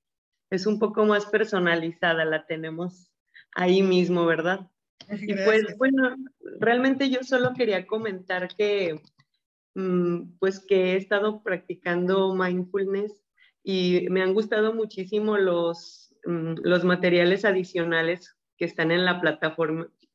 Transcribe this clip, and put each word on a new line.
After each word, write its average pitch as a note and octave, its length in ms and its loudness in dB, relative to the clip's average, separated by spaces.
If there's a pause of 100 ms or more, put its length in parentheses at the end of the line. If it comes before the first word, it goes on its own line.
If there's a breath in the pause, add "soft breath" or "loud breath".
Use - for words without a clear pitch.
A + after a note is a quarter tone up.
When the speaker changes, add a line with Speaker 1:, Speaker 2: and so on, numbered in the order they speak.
(500)
Speaker 1:
es F#3+ 160 -2
un G#3+ 120 0
poco G#3+ 260 0
más G#3 220 2
personalizada, E3+ 1000 0
la D#3 220 -2
tenemos D#3+ 680 -8 (420 loud breath)
ahí F#3 280 4
mismo, F3+ 420 2
¿verdad? E3+ 460 0 (400)
Speaker 2:
Ay, G#3 140 -8
Speaker 1:
Y G3+ 100 -4
pues, G#3+ 260 4
Speaker 2:
gracias. - 180 -4
Speaker 1:
bueno, C4 380 2 (420)
realmente C4 520 2
yo B3+ 120 -2
solo B3+ 320 0
quería G#3+ 320 -2
comentar F#3 680 -4
que, G3 440 0 (720)
mm, F3+ 640 -2
pues F#3+ 260 0
que F#3 280 2
he F#3 40 2
estado G#3 460 -2
practicando F#3 920 -2
mindfulness F#3+ 880 -4 (400 soft breath)
y F3+ 480 0
me F#3 120 2
han F#3+ 100 2
gustado G#3+ 420 0
muchísimo G#3+ 640 -2
los, F3 760 -2 (100)
mm, E3 380 -4
los F3 220 4
materiales F3+ 600 2
adicionales F3 920 -2 (200)
que F3 80 -4
están E3 260 -2
en F3+ 140 2
la F3+ 160 0
plataforma, D#3+ 680 -2 (260)